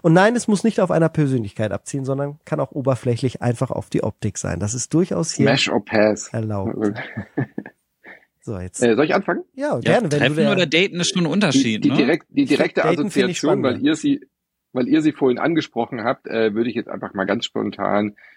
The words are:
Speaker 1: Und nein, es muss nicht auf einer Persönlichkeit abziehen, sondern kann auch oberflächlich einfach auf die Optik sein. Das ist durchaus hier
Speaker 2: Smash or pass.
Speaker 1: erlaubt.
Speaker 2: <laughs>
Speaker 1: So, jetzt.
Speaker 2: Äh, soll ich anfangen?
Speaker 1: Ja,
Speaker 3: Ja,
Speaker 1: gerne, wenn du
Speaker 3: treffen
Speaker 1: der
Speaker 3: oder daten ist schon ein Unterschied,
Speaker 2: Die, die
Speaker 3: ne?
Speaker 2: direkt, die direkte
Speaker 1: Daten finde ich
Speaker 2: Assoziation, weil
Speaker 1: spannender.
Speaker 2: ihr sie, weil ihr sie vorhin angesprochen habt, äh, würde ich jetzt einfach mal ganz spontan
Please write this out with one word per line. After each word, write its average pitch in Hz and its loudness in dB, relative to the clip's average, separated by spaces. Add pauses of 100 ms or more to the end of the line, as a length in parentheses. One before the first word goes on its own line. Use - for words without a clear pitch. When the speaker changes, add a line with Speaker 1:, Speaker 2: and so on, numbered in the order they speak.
Speaker 1:
Und 165 4
nein, 202 6
es 226 -2
muss 208 2
nicht 226 2
auf 185 2
einer 165 4
Persönlichkeit 123 -2
abziehen, 135 -6
sondern 139 -4
kann 147 -4
auch 139 -4
oberflächlich 127 0
einfach 120 -2
auf - -6
die - -2
Optik - -4
sein. 92 -4
Das 104 -4
ist 123 -8
durchaus 170 0
hier 135 2
Speaker 2:
Smash 131 2
or 110 0
pass. 107 2
Speaker 1:
erlaubt. 107 -4
Speaker 2:
<laughs> 107 0 (1500)
Speaker 1:
So, 107 -8
jetzt. 90 -6
Speaker 2:
Äh, 117 4
soll 139 2
ich 156 -2
anfangen? 196 -2 (100)
Speaker 1:
Ja, 269 -4
Speaker 3:
Ja, 131 -2
Speaker 1:
gerne, 185 2
wenn 175 -2
du 147 0
Speaker 3:
treffen 147 2
Speaker 1:
der 160 2
Speaker 3:
oder 185 2
daten 165 0
ist 170 -2
schon 180 0
ein 165 0
Unterschied, 135 2
Speaker 2:
Die, 101 -4
die 143 4
Speaker 3:
ne? 131 0
Speaker 2:
direkt, 143 2
die 139 0
direkte 143 0
Speaker 1:
Daten 170 2
finde 196 0
ich 165 -6
Speaker 2:
Assoziation, 139 0
weil 131 2
Speaker 1:
spannender. 127 0
Speaker 2:
ihr 160 2
sie, 147 0 (520)
weil 123 0
ihr 156 4
sie 151 2
vorhin 127 0
angesprochen 131 -2
habt, 127 -4
äh, 110 0
würde 113 0
ich 107 -6
jetzt 113 -4
einfach - -10
mal 95 -2
ganz 110 -2
spontan 104 -2 (200)